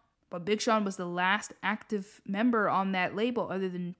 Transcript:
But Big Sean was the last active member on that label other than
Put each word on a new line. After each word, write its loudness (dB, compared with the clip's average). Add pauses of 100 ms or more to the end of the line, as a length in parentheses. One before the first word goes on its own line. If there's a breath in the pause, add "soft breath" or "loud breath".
(300)
But -6
Big 0
Sean 4
was -2
the -6
last 0 (100)
active -4
member 2
on 0
that 0
label 0
other -2
than -6